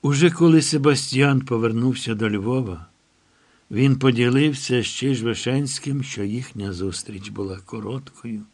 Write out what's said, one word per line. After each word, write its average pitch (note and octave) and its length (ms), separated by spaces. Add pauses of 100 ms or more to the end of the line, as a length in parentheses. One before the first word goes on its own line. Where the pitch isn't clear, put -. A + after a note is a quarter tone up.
Уже C#3+ 280
коли E3 320
Себастьян C#3 760
повернувся A#2 720
до G#2+ 160
Львова, G#2 560 (840)
він C3+ 280
поділився B2+ 840
з G2 40
Чижвишенським, C3 1160
що G#2 220
їхня G#2 480
зустріч F#2+ 560
була G2+ 320
короткою A2+ 800 (120)